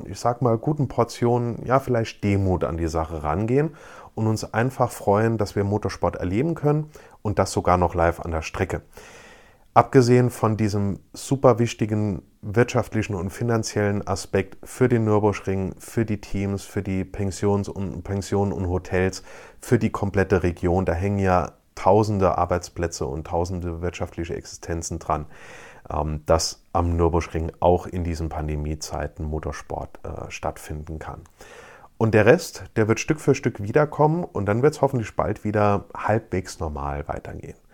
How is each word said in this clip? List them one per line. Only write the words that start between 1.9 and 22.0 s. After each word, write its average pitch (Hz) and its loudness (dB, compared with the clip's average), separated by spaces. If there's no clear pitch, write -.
Demut 98 2
an 73 -2
die 82 0
Sache 80 -4
rangehen 113 0
und 110 -2
uns 110 -2
einfach 123 0
freuen, 113 2
dass 107 -2
wir 101 2
Motorsport 98 -2
erleben 113 -2
können 151 0
und 101 -4
das 95 2
sogar 90 2
noch 87 2
live 85 2
an 85 -8
der 80 -4
Strecke. - -4
Abgesehen 123 6
von 110 0
diesem 101 0
super 131 4
wichtigen 107 0
wirtschaftlichen 107 0
und 95 -4
finanziellen 104 -2
Aspekt - -2
für - 2
den 117 4
Nürburgring, 101 0
für - -2
die 107 -4
Teams, 98 -4
für - -6
die 95 -2
Pensions- 101 -2
und, 87 -6
Pensionen 98 -2
und 87 -2
Hotels, 92 0
für - 2
die 110 0
komplette 95 2
Region, 90 0
da 85 2
hängen 101 0
ja 90 2
tausende 101 4